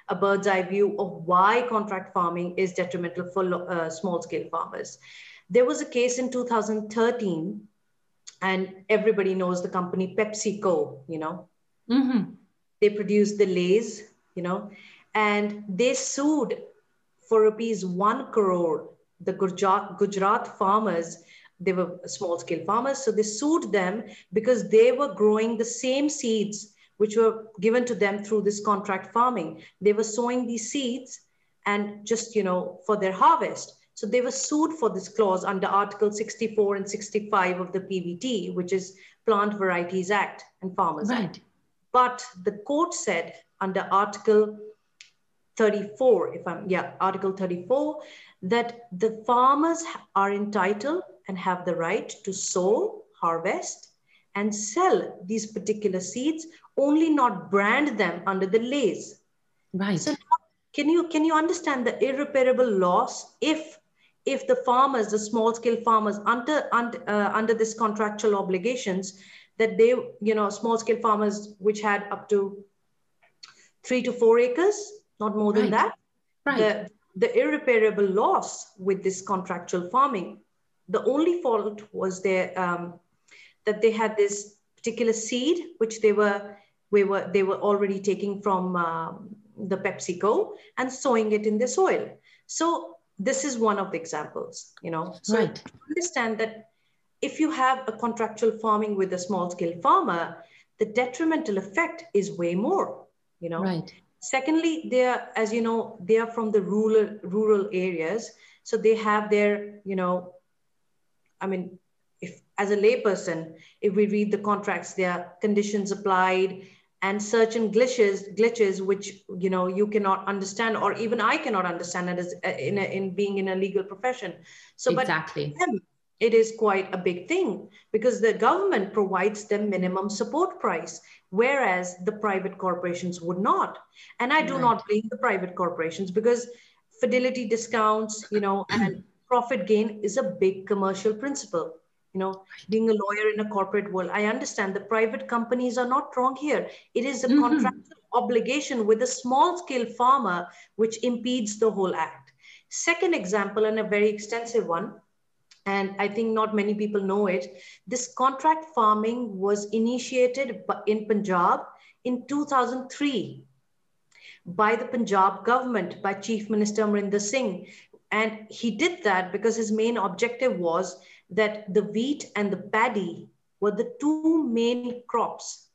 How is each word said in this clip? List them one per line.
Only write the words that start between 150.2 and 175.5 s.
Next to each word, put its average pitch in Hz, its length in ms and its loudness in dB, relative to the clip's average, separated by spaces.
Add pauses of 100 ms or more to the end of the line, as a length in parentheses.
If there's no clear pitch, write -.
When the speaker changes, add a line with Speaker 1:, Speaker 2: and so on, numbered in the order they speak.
Speaker 1:
which 226 280 0
impedes 247 540 -2
the 220 120 4
whole 185 240 0
act. - 380 -6 (380)
Second 339 420 0
example, 208 540 0
and 214 120 0
a 214 60 0
very 208 240 2
extensive 226 580 -2
one, 165 280 -4 (720)
and 196 320 -2
I 202 100 0
think 220 240 -2
not 214 220 0
many 208 200 2
people 208 280 -2
know 196 240 0
it, 180 340 -2 (260)
this 247 280 -6
contract 311 500 2 (100)
farming 220 640 2
was 208 380 0
initiated 247 920 0
bu-, - 200 -2
in 214 200 0
Punjab 202 600 2 (380)
in 247 220 -4
two 294 200 -2
thousand 254 420 0
three 196 560 -4 (1040)
by 214 280 2
the 226 120 -4
Punjab 196 580 2
government, 233 580 0
by 196 120 -2
Chief 214 340 -4
Minister 214 360 2
Amarinder 202 360 0
Singh. 220 460 -2 (440)
And 214 380 -2
he - 220 -4
did 330 340 -2
that 185 280 2
because 220 240 0
his 220 140 -2
main 226 280 0
objective 208 600 0
was 175 400 0 (300)
that 208 460 0
the 208 80 4
wheat 262 540 -2
and 202 160 0
the 185 40 -2
paddy 208 720 -2 (300)
were 202 140 0
the 226 280 -4
two 311 460 2
main 240 640 0
crops - 680 -4